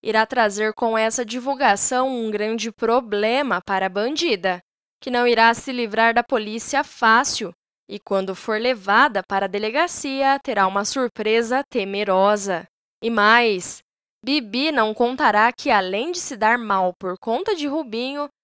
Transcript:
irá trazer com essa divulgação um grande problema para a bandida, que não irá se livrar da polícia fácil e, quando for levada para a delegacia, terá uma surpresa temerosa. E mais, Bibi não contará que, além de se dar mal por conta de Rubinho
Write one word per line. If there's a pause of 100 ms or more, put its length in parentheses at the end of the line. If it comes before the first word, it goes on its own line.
irá
trazer
com
essa
divulgação
um
grande
problema
para
a
bandida, (400)
que
não
irá
se
livrar
da
polícia
fácil (360)
e,
quando
for
levada
para
a
delegacia,
terá
uma
surpresa
temerosa. (360)
E
mais, (460)
Bibi
não
contará
que,
além
de
se
dar
mal
por
conta
de
Rubinho (140)